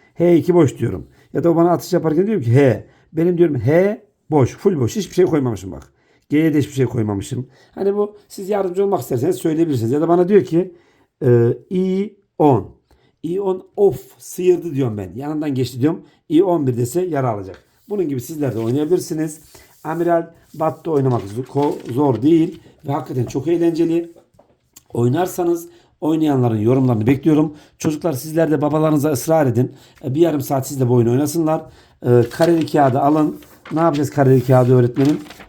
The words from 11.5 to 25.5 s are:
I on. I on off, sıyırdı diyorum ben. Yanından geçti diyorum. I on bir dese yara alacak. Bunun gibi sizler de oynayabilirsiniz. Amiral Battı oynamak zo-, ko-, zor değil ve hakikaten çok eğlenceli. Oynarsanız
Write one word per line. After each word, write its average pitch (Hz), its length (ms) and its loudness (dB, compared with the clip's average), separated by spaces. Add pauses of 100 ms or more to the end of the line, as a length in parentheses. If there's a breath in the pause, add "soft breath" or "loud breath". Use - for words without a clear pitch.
I 190 460 -2 (220)
on. 123 400 2 (440)
I 175 180 -6
on 190 360 -4
off, 190 240 2 (180)
sıyırdı 170 560 0
diyorum 117 240 -2
ben. 92 180 -10
Yanından 151 380 -6
geçti 127 260 -4
diyorum. 160 220 0 (260 soft breath)
I 160 140 4
on 170 240 0
bir 120 100 -2
dese 123 240 -2
yara 139 300 -2
alacak. 95 340 -10 (240)
Bunun 190 200 -2
gibi 131 120 -4
sizler 147 340 -6
de 110 40 -4
oynayabilirsiniz. 156 840 -2 (440 soft breath)
Amiral 165 460 -2 (240 soft breath)
Battı 156 360 -6
oynamak 135 320 0
zo-, 104 220 -10
ko-, 143 480 -4
zor 123 300 0
değil 160 380 2 (260 soft breath)
ve 139 60 -4
hakikaten 139 320 -4
çok 143 240 -6
eğlenceli. 170 640 0 (800)
Oynarsanız 170 760 -2 (320 soft breath)